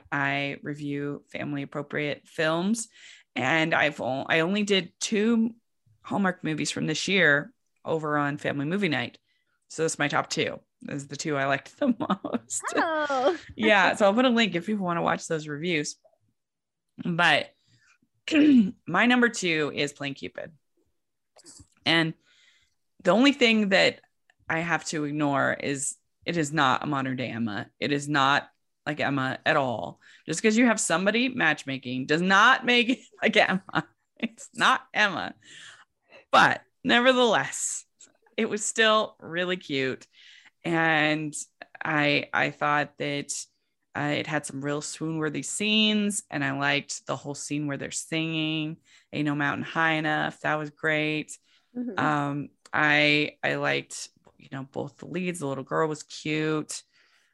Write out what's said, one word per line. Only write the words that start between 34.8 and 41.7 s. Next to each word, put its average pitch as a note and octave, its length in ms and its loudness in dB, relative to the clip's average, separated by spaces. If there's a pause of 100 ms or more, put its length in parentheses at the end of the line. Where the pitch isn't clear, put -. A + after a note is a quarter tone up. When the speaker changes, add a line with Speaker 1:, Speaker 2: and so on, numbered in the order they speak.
Speaker 1:
Emma. F3 400 -2 (960)
But - 320 4 (220)
nevertheless, A#3+ 1000 2 (520)
it A3+ 120 0
was G#3 160 -4
still A3 540 2
really F3+ 380 -4
cute. C3+ 500 -4 (580)
And D#3 720 0 (500)